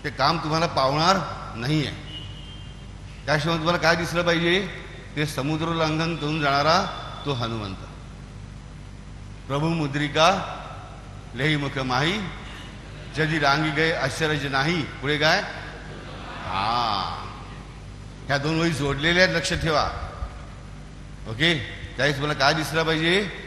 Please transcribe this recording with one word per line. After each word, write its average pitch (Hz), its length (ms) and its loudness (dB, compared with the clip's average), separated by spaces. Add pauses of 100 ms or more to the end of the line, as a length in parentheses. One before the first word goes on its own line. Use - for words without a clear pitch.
ते 151 60 -2
काम 143 280 4
तुम्हाला 160 280 2
पावणार 156 520 4 (380)
नाही 131 320 2
आहे. - 240 -10 (1120)
त्याशिवाय 156 320 2
तुम्हाला 170 220 2
काय 160 160 6
दिसलं 170 260 0
पाहिजे? 170 480 4 (460)
ते 151 100 2
समुद्र 151 400 -2
उल्लंघन 165 500 2
करून 151 260 -2
जाणारा 147 440 4 (400)
तो 143 80 0
हनुमंत. 113 420 -4 (1700)
"प्रभू 147 220 0
मुद्रिका 156 880 2 (760)
लेही 147 200 2
मुख 139 240 -2
माही, 135 420 2 (960)
जदी 156 220 2
रांगी 147 300 4
गए 156 220 2
आश्चर्य 151 580 0
नाही." 139 340 2
पुढे 135 340 -2
काय? 160 240 4 (1040)
हा, 98 840 0 (1000)
ह्या 139 120 0
दोन 156 220 0
ओळी 170 120 4
जोडलेल्या 147 520 4
आहेत, 180 120 6
लक्ष 170 180 0
ठेवा. 147 380 2 (1400)
ओके, 143 320 2 (380)
त्यावेळेस 135 220 2
मला 147 140 0
काय 143 200 6
दिसलं 156 300 2
पाहिजे? 165 460 4 (160)